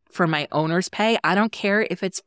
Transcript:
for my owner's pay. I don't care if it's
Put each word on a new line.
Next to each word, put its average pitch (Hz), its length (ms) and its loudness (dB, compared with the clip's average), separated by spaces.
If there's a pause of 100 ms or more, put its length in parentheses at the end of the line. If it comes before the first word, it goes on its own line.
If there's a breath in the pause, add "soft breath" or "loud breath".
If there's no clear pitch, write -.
(120)
for 180 140 0
my 156 260 0
owner's 165 380 0
pay. 220 340 0
I 170 120 2
don't 214 160 2
care 208 380 0
if 180 120 -4
it's 190 260 -4